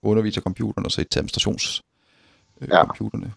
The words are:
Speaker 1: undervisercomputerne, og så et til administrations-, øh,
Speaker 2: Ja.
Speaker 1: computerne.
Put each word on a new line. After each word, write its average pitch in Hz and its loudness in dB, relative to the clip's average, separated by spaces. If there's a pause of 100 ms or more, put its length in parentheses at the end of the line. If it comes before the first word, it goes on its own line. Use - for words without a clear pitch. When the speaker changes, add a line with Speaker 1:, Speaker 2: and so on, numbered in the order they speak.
Speaker 1:
undervisercomputerne, 107 0
og - -2
så - -2
et - -2
til - 0
administrations-, - -2 (800)
øh, 135 -12
Speaker 2:
Ja. - 8
Speaker 1:
computerne. 107 -6